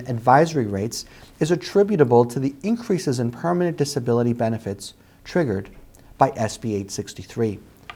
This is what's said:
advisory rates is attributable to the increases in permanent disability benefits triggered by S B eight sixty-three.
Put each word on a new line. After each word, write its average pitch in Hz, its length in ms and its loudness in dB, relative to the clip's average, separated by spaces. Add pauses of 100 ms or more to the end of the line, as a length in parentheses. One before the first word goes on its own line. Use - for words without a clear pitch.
advisory 131 580 4
rates 101 400 -4 (340)
is 156 120 0
attributable 156 760 4
to 123 140 -6
the 135 240 -2
increases 185 560 -2
in 120 120 0
permanent 175 460 -2
disability 120 560 0
benefits 113 600 -4 (300)
triggered 113 460 -2 (480)
by 135 180 2
S 110 220 -4
B 113 180 -6
eight 98 140 -4
sixty-three. 104 680 -6 (360)